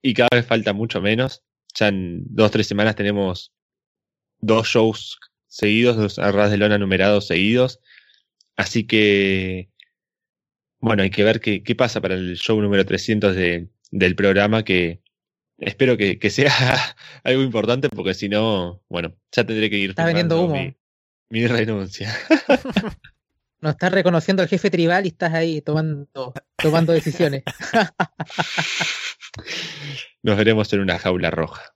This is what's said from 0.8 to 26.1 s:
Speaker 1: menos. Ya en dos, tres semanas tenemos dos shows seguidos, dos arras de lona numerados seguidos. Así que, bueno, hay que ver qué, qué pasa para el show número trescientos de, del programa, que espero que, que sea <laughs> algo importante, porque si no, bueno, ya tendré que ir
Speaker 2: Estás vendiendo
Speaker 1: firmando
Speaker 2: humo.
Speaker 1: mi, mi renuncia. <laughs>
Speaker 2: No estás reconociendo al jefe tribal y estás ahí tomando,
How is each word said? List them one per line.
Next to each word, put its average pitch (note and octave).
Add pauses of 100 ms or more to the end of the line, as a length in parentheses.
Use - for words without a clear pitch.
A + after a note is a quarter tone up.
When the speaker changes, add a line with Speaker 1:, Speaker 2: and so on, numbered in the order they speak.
Speaker 1:
menos. A2 (320)
Ya G#2+
en F#2+
dos, G#2+
tres G#2+
semanas G#2
tenemos G2+ (880)
dos A2
shows - (260)
seguidos, A2+
dos G#2+
arras G2+
de G#2
lona G#2
numerados G2
seguidos. A2+ (800)
Así G#2
que, G2 (1080)
bueno, G#2+
hay F#2+
que G2+
ver A2+
qué, G#2
qué A2+
pasa A2+
para F#2
el F2+
show G#2+
número G2+
trescientos G2
de, F2 (240)
del F2+
programa, G2+
que F2 (540)
espero B2
que, G2+
que G#2
sea C#3+
<laughs> - (260)
algo C3
importante, B2
porque F#2+
si G#2
no, G2+
bueno, E2+ (160)
ya A#2
tendré A2
que G#2
ir G2
Speaker 2:
Estás E3
vendiendo E3+
Speaker 1:
firmando E3
Speaker 2:
humo. C#3 (560)
Speaker 1:
mi, A2+
mi A#2+
renuncia. G#2+ (160)
<laughs> B3 (500)
Speaker 2:
No D3+
estás F3+
reconociendo F3+
al E3
jefe G3
tribal F3
y F3
estás E3
ahí E3
tomando, D3 (220)